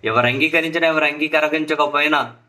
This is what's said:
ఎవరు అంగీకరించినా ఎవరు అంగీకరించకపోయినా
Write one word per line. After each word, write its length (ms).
ఎవరు 220
అంగీకరించినా 600
ఎవరు 160
అంగీకరించకపోయినా 1300